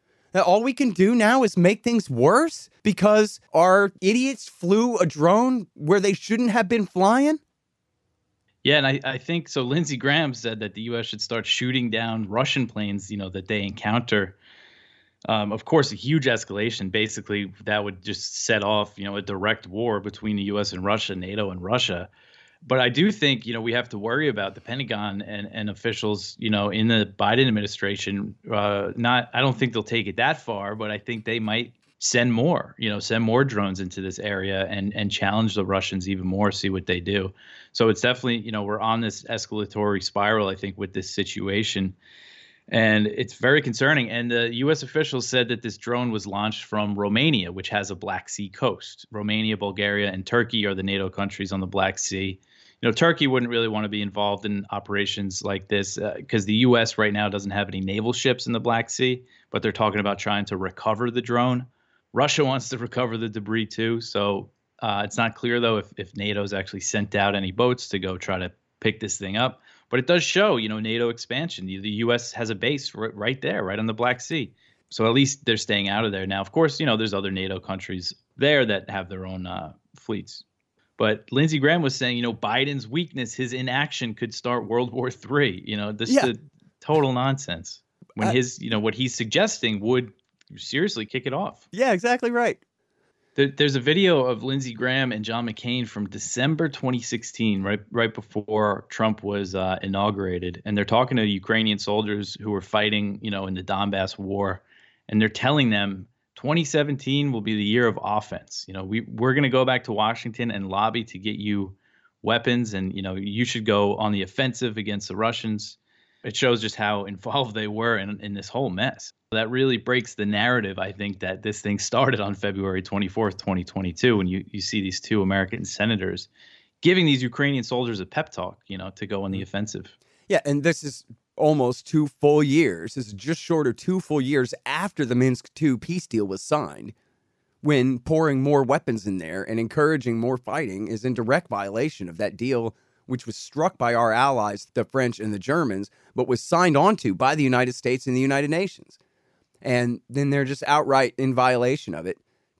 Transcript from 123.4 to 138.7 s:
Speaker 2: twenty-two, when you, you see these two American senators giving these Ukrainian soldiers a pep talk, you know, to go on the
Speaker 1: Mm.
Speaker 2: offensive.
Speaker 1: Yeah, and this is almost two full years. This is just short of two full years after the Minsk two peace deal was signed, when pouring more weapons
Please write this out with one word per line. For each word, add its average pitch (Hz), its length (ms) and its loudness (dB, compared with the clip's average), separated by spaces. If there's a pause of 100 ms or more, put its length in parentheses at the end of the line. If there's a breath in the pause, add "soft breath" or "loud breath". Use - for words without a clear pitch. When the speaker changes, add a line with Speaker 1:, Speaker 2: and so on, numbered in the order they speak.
Speaker 2:
twenty-two, 95 540 0
when 95 100 2
you, 92 240 -2
you 98 120 -8
see 104 180 -4
these 95 200 -4
two 107 200 0
American 95 460 0
senators 95 600 -2 (520 soft breath)
giving 180 240 4
these 139 180 4
Ukrainian 139 400 0
soldiers 117 380 -2
a 92 60 -6
pep - 260 -6
talk, 92 260 -8 (100)
you 95 100 -10
know, 92 180 -10
to 107 100 -8
go 98 180 -4
on 95 80 -4
the 95 80 -4
Speaker 1:
Mm. - 20 -8
Speaker 2:
offensive. 98 440 -6 (400)
Speaker 1:
Yeah, 180 200 2
and 143 160 0
this 160 200 2
is 143 220 -12 (320)
almost 143 500 2
two 151 200 2
full 147 360 6
years. 135 520 2
This 120 140 -6
is 107 40 -14
just 117 300 -6
short 156 240 2
of 120 100 2
two 185 240 0
full 151 220 0
years 127 320 2 (100)
after 156 400 -2
the 120 100 0
Minsk 123 400 2
two 139 220 2
peace 170 300 -6
deal 107 180 0
was 95 160 -4
signed, 101 540 -4 (640)
when 131 380 4
pouring 151 440 2
more 143 200 6
weapons 117 440 0